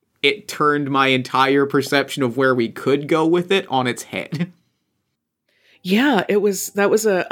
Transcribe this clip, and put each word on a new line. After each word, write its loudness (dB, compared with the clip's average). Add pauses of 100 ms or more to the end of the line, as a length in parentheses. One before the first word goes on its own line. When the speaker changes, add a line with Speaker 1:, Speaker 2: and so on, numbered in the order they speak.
(240)
Speaker 1:
it -2
turned -2
my 2
entire 2
perception 0
of -2
where 2
we 0
could -2
go 2
with 0
it -2
on -2
its -6
head. -8
<laughs> -20 (1200)
Speaker 2:
Yeah, 2
it 2
was, -2
that 2
was 2
a, 0